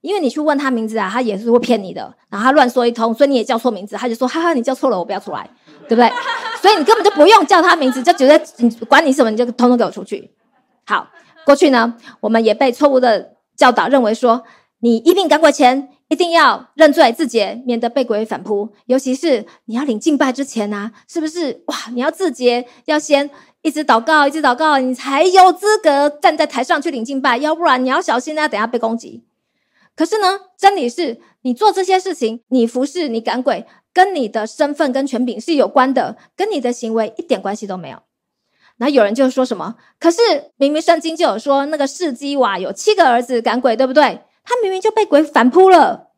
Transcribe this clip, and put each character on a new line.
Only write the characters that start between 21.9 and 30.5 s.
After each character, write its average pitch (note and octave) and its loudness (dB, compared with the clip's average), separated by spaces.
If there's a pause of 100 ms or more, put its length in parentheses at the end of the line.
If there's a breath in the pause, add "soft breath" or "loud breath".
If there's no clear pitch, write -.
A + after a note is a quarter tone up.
你 A#3+ -6
要 C#4+ -2
自 F#4 -4
洁， A#3+ -2 (180 soft breath)
要 D4+ 0
先 C#4+ 0 (320 soft breath)
一 D#4 -2
直 D4+ -6
祷 A#3 4
告， D4 2
一 - 0
直 D#4 -6
祷 C4+ 2
告， D4+ 0
你 B3+ -2
才 C#4 -2
有 F#4 6
资 G#4 0
格 D4 2
站 D4+ 0
在 D#4 2
台 C4+ -6
上 D#4 -2
去 D#4+ -6
领 A#3+ -8
敬 C4+ -6
拜， B3+ 0
要 D4+ -2
不 E4+ -8
然 B3+ 2
你 B3+ -2
要 C#4 0
小 B3+ -2
心 D4+ -8
啊， D4+ -2
等 G#3 -4
下 A3+ -2
被 A#3+ -6
攻 A3+ -4
击。 A#3 -16 (720)
可 - -2
是 G#4+ -2
呢， G4 0 (160)